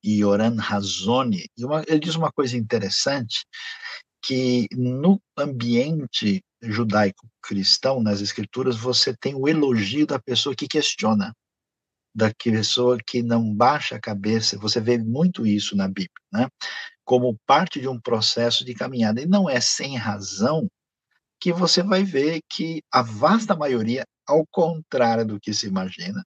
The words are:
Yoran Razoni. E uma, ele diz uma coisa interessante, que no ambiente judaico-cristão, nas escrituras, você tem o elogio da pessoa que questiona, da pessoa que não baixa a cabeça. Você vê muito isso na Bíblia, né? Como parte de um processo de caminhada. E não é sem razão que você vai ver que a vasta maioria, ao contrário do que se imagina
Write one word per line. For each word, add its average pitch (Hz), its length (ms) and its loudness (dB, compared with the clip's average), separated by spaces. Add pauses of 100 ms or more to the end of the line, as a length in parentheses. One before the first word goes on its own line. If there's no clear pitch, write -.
Yoran 104 560 4
Razoni. 101 840 -2 (100)
E 117 80 -8
uma, 151 240 -2
ele 156 120 4
diz 160 140 -4
uma 160 160 0
coisa 127 260 -2
interessante, 113 880 -2 (760)
que 127 500 0
no 127 480 2 (160)
ambiente 123 1040 0 (200)
judaico-cristão, 107 1400 0
nas 104 200 2
escrituras, 117 560 -4
você 120 400 0
tem 139 180 -4
o 135 140 0
elogio 139 580 2
da 139 140 -2
pessoa 131 340 -2
que 135 140 -6
questiona, 196 680 0 (800)
da 110 200 2
pessoa 120 680 2
que 123 180 -2
não 117 320 2
baixa 123 420 2
a 107 40 -10
cabeça. 107 580 -2
Você 107 220 0
vê 120 180 2
muito 123 480 0
isso 104 300 0
na 98 120 0
Bíblia, 95 200 -6 (240)
né? 127 160 0 (560)
Como 123 320 2 (100)
parte 151 340 2
de 127 80 -4
um 127 120 -6
processo 117 640 0
de 123 100 -12
caminhada. 120 460 -2
E 151 60 -4
não 185 240 4
é 123 100 0
sem 135 360 -2
razão 107 720 -2 (720)
que 175 120 0
você 175 300 2
vai 190 220 2
ver 156 440 0
que 160 320 -6 (120)
a 131 100 4
vasta 165 540 2
maioria, 131 480 -2 (220)
ao 156 200 2
contrário 131 800 0
do 104 140 -6
que 107 120 -6
se 104 140 -4
imagina 95 600 -6